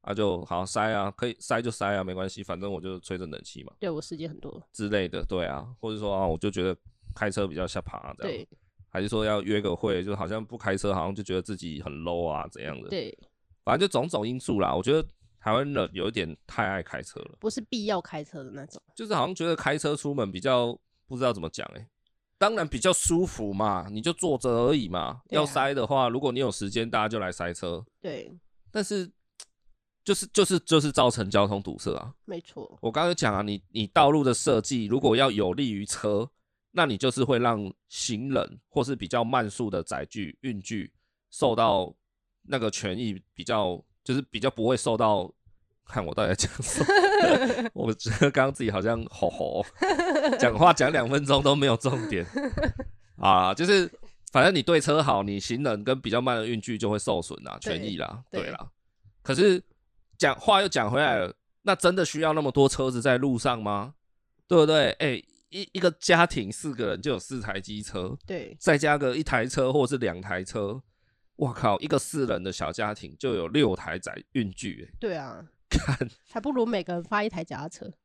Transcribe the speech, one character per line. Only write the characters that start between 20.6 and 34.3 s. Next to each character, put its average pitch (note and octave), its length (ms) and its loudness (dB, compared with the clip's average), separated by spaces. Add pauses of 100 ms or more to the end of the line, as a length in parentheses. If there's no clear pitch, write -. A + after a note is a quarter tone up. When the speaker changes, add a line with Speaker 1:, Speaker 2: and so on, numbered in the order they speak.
Speaker 1:
不 C3 100 -10
知 B2 60 -4
道 B2 100 2
怎 G2+ 80 -4
么 E2 80 -6
讲 - 160 -8 (120)
欸。 - 120 -18 (480)
当 G#3+ 200 2
然 E3+ 100 -2
比 C3 140 -4
较 F#3 120 4
舒 F3 320 2
服 G#2+ 300 -6
嘛， G2 360 0
你 G#2+ 120 -6
就 B2+ 100 -2
坐 E3 240 -2
着 B2 140 -2
而 A#2+ 240 4
已 A#2+ 140 -2
嘛。 E2+ 400 -6
Speaker 2:
对 D3+ 100 0
啊。 - 20 4
Speaker 1:
要 D3 60 2
塞 C#3 260 0
的 C3+ 140 0
话， C3+ 220 2
如 A#2 100 -2
果 C#3 140 0
你 B2 80 -2
有 B2+ 100 0
时 G2+ 180 -4
间， A#2 220 -2
大 A2+ 100 2
家 G#2+ 80 2
就 A2 120 -2
来 F#2 100 -4
塞 F2 240 -6
车。 E2+ 280 -8 (180)
Speaker 2:
对。 - 360 -12 (360)
Speaker 1:
但 G#3+ 100 -2
是， F#3+ 260 -4 (960)
就 - 100 2
是， - 140 0
就 - 180 4
是， F3+ 140 2
就 D#3+ 220 4
是 D3 100 2
造 B2 180 6
成 A2 220 -2
交 G2+ 160 4
通 G2+ 160 -2
堵 D#2 160 -10
塞 - 180 -4
啊。 - 160 -12 (120)
Speaker 2:
没 F3 160 -10
错。 - 420 -16
Speaker 1:
我 A#2 80 -2
刚 D3 140 0
刚 F3 100 2
讲 A#2 180 0
啊， G2 80 0
你， G#2 300 -4
你 A2 160 -4
道 C#3+ 240 8
路 D3+ 140 6
的 B2+ 100 6